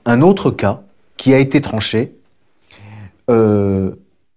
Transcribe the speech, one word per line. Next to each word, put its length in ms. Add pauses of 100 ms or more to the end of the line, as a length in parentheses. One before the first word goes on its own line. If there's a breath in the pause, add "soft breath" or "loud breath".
un 160
autre 280
cas, 320 (340)
qui 180
a 40
été 220
tranché, 540 (1120 loud breath)
euh, 640 (460)